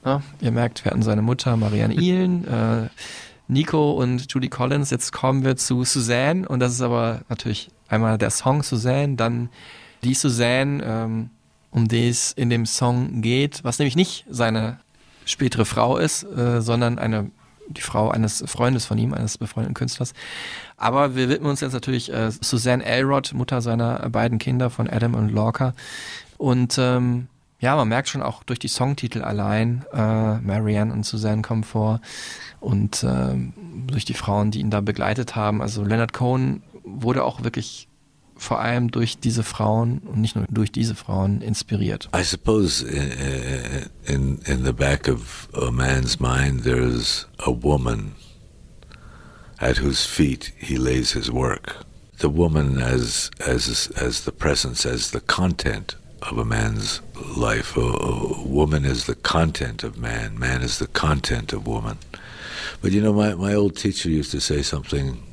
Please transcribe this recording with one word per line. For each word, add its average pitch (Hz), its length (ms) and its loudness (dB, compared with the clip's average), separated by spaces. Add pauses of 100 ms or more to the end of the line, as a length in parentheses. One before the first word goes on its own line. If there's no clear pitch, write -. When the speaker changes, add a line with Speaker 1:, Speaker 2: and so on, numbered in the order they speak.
Speaker 1:
Ja, 139 160 0 (200)
ihr 120 100 0
merkt, 117 320 0
wir - 80 2
hatten 107 100 2
seine 107 200 2
Mutter, 120 360 2
Marianne 107 360 2
Ihlen, 180 540 2
<laughs> - 0 -
äh, 113 420 0 (580)
Nico 151 440 2
und 127 400 0
Judy 131 180 -2
Collins. 139 400 0
Jetzt - 220 -2
kommen 135 320 2
wir 135 120 4
zu 127 280 0
Suzanne. 131 640 2
Und 127 120 0
das 123 140 2
ist 120 80 -2
aber 117 480 2
natürlich - 400 -4 (180)
einmal 110 300 4
der 104 120 2
Song 135 340 2
Suzanne, 131 520 2
dann 117 340 0 (540)
die 123 100 2
Suzanne, 127 720 2
ähm, 113 440 -2 (420)
um 117 160 4
die 117 220 4
es - 220 0
in 120 180 0
dem 117 160 2
Song 123 560 0
geht, 127 420 0
was 147 160 -2
nämlich 139 160 2
nicht - 340 2
seine 113 500 0 (460)
spätere 117 400 2
Frau 120 320 2
ist, 165 260 0
äh, 120 380 0
sondern 117 380 2
eine, 110 320 0 (380)
die - 120 -12
Frau - 280 0
eines 110 360 0
Freundes 123 400 0
von 110 120 0
ihm, 120 160 2
eines 110 240 -2
befreundeten - 360 -4
Künstlers. - 400 -4 (640)
Aber 127 400 2
wir 127 140 2
widmen 147 200 0
uns 139 120 -2
jetzt 131 120 -4
natürlich, 123 380 -2
äh, 113 180 0
Suzanne 123 540 0
Elrod, 135 500 0
Mutter 123 280 -2
seiner 117 480 0
beiden 117 280 2
Kinder 127 320 0
von 120 200 -2
Adam 117 240 2
und 110 160 2
Lorca. 113 440 0 (640)
Und, 123 400 2
ähm, 123 500 2 (360)
ja, 135 140 4
man 120 100 4
merkt 120 220 0
schon 135 120 -4
auch 127 220 -4
durch 123 160 -4
die - 80 -6
Songtitel 127 540 -2
allein, 110 720 0
äh, 110 460 2
Marianne 107 520 2
und 110 140 -2
Suzanne 107 380 0
kommen 110 200 0
vor 110 380 0 (580)
und, 104 480 0
ähm, 64 460 0 (340)
durch 127 160 -2
die - 120 -4
Frauen, 104 360 0
die 92 80 -2
ihn 110 100 0
da 104 120 2
begleitet 107 560 -2
haben. 107 240 0
Also 104 200 -4
Leonard 113 300 0
Cohen 131 500 0 (220)
wurde 123 400 -2
auch 120 220 -4
wirklich - 420 -6 (480)
vor - 240 -2
allem 120 320 0
durch 117 280 0
diese 117 240 0
Frauen 113 560 0
und - 200 -4
nicht 110 160 2
nur 104 140 0
durch 110 240 0
diese 113 200 0
Frauen 98 480 0
inspiriert. 104 720 -2
Speaker 2:
I 92 100 0
suppose 98 600 2
in, 67 1040 -4 (180)
in, 67 320 0
in 65 260 -2
the 65 80 2
back 69 340 2
of - 460 -4
a - 180 0
man's 127 480 0
mind 123 460 2
there's - 640 0 (160)
a 65 60 4
woman 60 600 2 (1500)
at 64 220 2
whose 69 240 0
feet - 520 0
he - 180 -4
lays 64 380 0
his 60 180 -4
work. 62 540 -4 (320)
The - 100 2
woman 73 540 4
as, 62 580 0
as, 60 560 0
as 62 300 -4
the - 80 -4
presence, 69 520 0
as - 260 -2
the - 100 -4
content - 760 0 (320)
of - 80 -4
a 113 80 0
man's 110 560 -2 (340)
life. - 420 -2
A, 62 40 2
a - 600 -2
woman 73 420 2
is 64 200 0
the - 100 -4
content 82 680 0
of 113 140 -8
man. 113 400 -6
Man 123 240 -2
is 123 180 -2
the - 80 -2
content - 640 0
of 104 140 -6
woman. 110 300 -4 (840)
But, 92 100 2
you 101 100 4
know, 107 120 4
my, 104 220 4
my 98 180 0
old 104 220 4
teacher 92 340 -2
used 78 220 2
to 69 100 -2
say 73 200 0
something. 69 600 -2 (120)